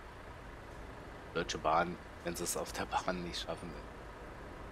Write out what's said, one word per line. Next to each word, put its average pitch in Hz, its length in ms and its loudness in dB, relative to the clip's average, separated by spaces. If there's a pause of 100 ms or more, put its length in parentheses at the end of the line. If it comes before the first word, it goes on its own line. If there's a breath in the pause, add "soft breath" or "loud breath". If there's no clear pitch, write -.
(1400)
Deutsche - 240 4
Bahn, 170 360 8 (280)
wenn 175 140 0
sie 175 80 2
es - 100 2
auf - 160 0
der 202 140 0
Bahn - 380 2
nicht 87 180 -2
schaffen, 85 280 -2 (1040)